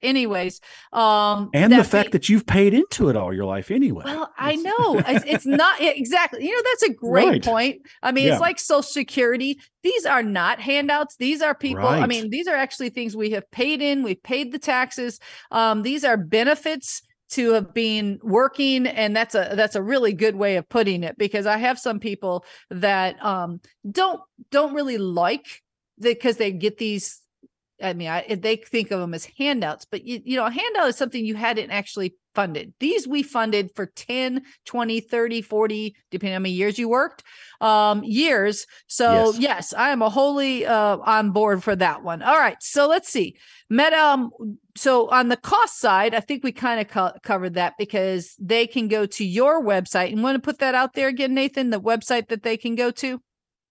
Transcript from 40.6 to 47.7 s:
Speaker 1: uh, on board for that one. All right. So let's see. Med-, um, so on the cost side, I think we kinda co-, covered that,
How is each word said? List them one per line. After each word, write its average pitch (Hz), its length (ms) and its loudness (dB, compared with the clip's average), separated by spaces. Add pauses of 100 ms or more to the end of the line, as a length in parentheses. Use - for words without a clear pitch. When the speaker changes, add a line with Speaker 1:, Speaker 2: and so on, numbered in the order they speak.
Speaker 1:
uh, 214 320 2
on 214 340 2
board 202 300 2
for 208 140 0
that 170 280 0
one. 165 200 -8
All 285 160 4
right. 220 220 2
So 285 260 2
let's 339 220 2
see. 190 260 -2 (340)
Med-, 294 240 2
um, 285 380 2 (440)
so 247 340 2
on 254 180 4
the 240 100 0
cost 415 420 0
side, 214 360 2
I 220 60 -2
think 277 220 -6
we 262 80 -4
kinda 233 340 -4
co-, 185 360 -2
covered 185 340 -4
that, 175 220 0